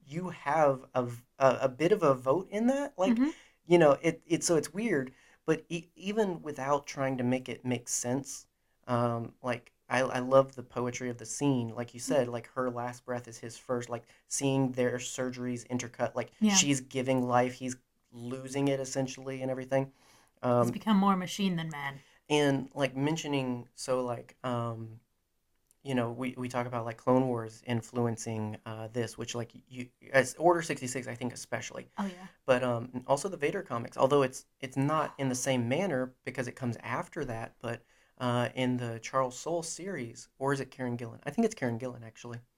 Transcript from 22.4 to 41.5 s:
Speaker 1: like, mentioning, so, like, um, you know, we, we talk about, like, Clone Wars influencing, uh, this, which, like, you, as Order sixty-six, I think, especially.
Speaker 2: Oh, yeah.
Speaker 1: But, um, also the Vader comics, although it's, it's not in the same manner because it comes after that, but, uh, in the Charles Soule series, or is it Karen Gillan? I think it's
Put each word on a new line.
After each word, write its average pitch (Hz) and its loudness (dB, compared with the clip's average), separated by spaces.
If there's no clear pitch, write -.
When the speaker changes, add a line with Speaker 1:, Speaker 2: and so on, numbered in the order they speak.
Speaker 1:
like, 131 -2
mentioning, 139 -2
so, 127 -2
like, 120 -8
um, 117 -4
you 135 -2
know, 120 0
we, 127 -6
we 127 -6
talk 123 -4
about, 120 -6
like, 117 -6
Clone 131 4
Wars 113 -4
influencing, 113 -2
uh, 110 -10
this, 117 -4
which, 117 -8
like, 117 -8
you, 131 -12
as 127 4
Order 170 6
sixty-six, 135 -6
I 117 -8
think, 117 -6
especially. - -10
Speaker 2:
Oh, 202 -4
yeah. 185 -10
Speaker 1:
But, 127 4
um, 123 -2
also 139 2
the - -6
Vader 170 0
comics, 120 -6
although 139 6
it's, - -4
it's 131 -8
not 147 0
in 135 -2
the 123 0
same 123 0
manner 131 0
because 131 -6
it - -10
comes 120 -4
after 143 -6
that, 117 -8
but, 117 -6
uh, 120 2
in 127 0
the 117 -6
Charles 131 -2
Soule 165 -4
series, 160 -10
or 135 0
is 139 0
it 131 -8
Karen 123 -4
Gillan? 117 -10
I 147 -6
think 233 2
it's 220 -2